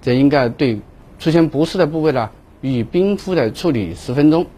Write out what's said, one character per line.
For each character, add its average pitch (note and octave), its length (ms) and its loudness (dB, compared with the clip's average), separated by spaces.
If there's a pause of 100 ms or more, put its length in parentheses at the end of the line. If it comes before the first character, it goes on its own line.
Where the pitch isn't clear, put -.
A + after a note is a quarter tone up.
则 B2 140 0
应 C#3 160 4
该 C3+ 180 2
对 A#2 320 -2 (380)
出 - 120 -2
现 E3 160 4
不 D3 200 -2
适 - 100 -8
的 F3 100 2
部 D#3 140 -4
位 D#3 120 2
呢， A#2+ 180 -2 (320)
予 C3 160 -2
以 A#2 40 -2
冰 F#3+ 360 0
敷 F#3+ 160 -6
的 A#2+ 180 0
处 - 180 -4
理 F#2+ 240 -2
十 B2 200 -10
分 D3 160 4
钟。 E3+ 160 2 (120)